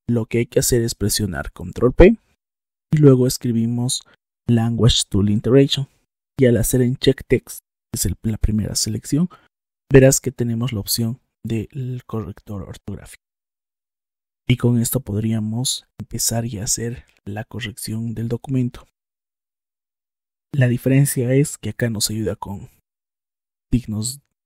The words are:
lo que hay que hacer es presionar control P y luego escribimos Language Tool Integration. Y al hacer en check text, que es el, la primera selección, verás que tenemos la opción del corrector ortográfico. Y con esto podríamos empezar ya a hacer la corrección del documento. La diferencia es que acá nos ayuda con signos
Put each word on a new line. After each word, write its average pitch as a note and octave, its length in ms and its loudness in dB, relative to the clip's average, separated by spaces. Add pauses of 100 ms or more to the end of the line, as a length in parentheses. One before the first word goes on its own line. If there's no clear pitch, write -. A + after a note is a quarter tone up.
lo A#2 160 0
que A#2 140 -2
hay A#2+ 80 0
que - 120 0
hacer A#2+ 220 2
es A#2 140 -4
presionar F#2+ 560 -4
control F2+ 420 -2
P G#3+ 240 8 (720)
y D#3 60 2
luego C3 300 6
escribimos A#2+ 760 -2 (440)
Language A#2 600 2
Tool G#2 220 0
Integration. C3+ 580 2 (520)
Y C3 60 6
al A#2+ 120 4
hacer B2 240 2
en B2+ 140 0
check - 320 0
text, - 320 -2 (320)
que - 60 -8
es - 80 -4
el, F#2 180 -4
la A2 140 -2
primera G#2+ 360 -2
selección, C3+ 560 -2 (640)
verás C3 280 8
que B2 120 -8
tenemos A#2+ 420 -4
la G2+ 60 -4
opción A2+ 400 -4 (240)
del B2 640 -8
corrector G#2 560 -10
ortográfico. - 580 -16 (1300)
Y B2+ 100 2
con A#2+ 220 2
esto B2 220 -4
podríamos A2 840 -4 (120)
empezar A#2 460 -6
ya A#2 160 -10
a G#2+ 40 -8
hacer A#2 400 -6 (200)
la G#2 180 -10
corrección A2 720 -10
del A2+ 120 -6
documento. B2 600 -4 (1600)
La B2+ 160 2
diferencia B2+ 640 2
es C#3+ 240 2
que G#2+ 120 -8
acá A#2 200 -4
nos G#2 200 -4
ayuda G#2+ 260 -4
con G2 340 -12 (1040)
signos A#2 480 -2 (260)